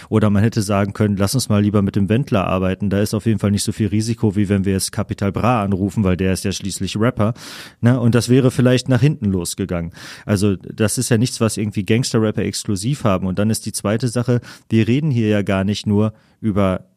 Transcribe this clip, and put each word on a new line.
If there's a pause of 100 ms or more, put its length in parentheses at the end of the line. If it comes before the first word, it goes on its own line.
Oder
man
hätte
sagen
können,
„Lass
uns
mal
lieber
mit
dem
Wendler
arbeiten,
da
ist
auf
jeden
Fall
nicht
so
viel
Risiko,
wie
wenn
wir
jetzt
Capital
Bra
anrufen,
weil
der
ist
ja
schließlich
Rapper.“ (460)
Ne?
Und
das
wäre
vielleicht
nach
hinten
losgegangen. (340)
Also
das
ist
ja
nichts,
was
irgendwie
Gangster-Rapper
exklusiv
haben.
Und
dann
ist
die
zweite
Sache, (300)
wir
reden
hier
ja
gar
nicht
nur (260)
über (100)